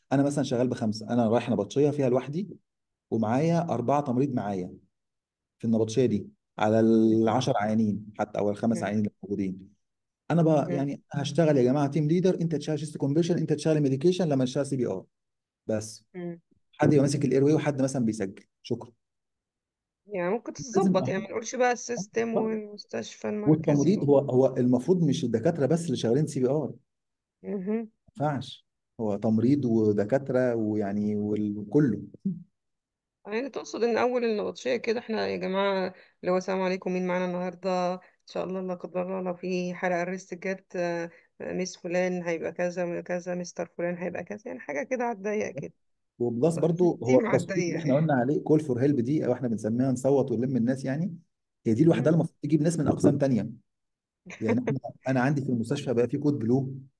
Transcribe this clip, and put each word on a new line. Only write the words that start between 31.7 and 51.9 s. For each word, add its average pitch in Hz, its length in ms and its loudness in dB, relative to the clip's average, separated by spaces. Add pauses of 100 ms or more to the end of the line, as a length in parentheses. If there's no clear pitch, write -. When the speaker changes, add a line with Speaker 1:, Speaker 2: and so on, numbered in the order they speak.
Speaker 2:
يعني 226 220 -6
تقصد 240 340 -6
ان 226 140 2
اول 240 280 0
النبطشيه 208 520 -2
كده 233 220 -2
احنا 208 280 -4
يا 190 100 -2
جماعه 185 560 -2 (280)
اللي 175 100 -2
هو 185 60 2
السلام 190 240 -2
عليكم، 185 320 -2
مين 185 140 -2
معانا 180 180 0
النهارده؟ 180 680 -2
ان 180 60 -8 (260)
شاء 175 200 -6
الله 185 160 -6
لا 185 120 -4
قدر 180 280 -6
الله 185 200 -4
لو 185 120 -4
في 180 400 -4
حاله 175 280 -2
arrest 185 320 -8
جت، 190 420 -10
آه، 170 340 -4 (320)
ميس 180 360 -6
فلان 180 460 -2
هيبقى 165 280 -4
كذا 175 480 -4
وكذا، 180 360 -6
mister 175 300 -8 (120)
فلان 175 200 -4
هيبقى 180 260 -8
كذا، 208 220 -12
يعني 254 140 -10
حاجه 285 240 -6
كده 247 200 -4
على 240 140 -4
الضيق 208 340 -4
كده. 165 220 -12 (460)
Speaker 1:
وبلس 120 360 2
Speaker 2:
طيب، - 60 -4
Speaker 1:
برضو 170 300 2
هو - 140 -6
Speaker 2:
تيم 247 200 6
على - 120 2
Speaker 1:
التصويت - 140 -2
اللي 185 120 0
Speaker 2:
الضيق 165 140 -2
Speaker 1:
احنا 147 160 0
Speaker 2:
يعني. 147 80 4
Speaker 1:
قلنا 156 120 2
عليه 127 300 4
كول 151 160 6
فور 123 220 -2
هيلب 139 180 4
دي، 127 260 0
او 123 80 2
احنا 120 140 -4
بنسميها 117 440 0
نصوت 131 400 2
ونلم 127 260 0
الناس 131 280 0
يعني، 151 320 -4 (480)
هي 113 80 4
دي 117 100 4
لوحدها 147 280 4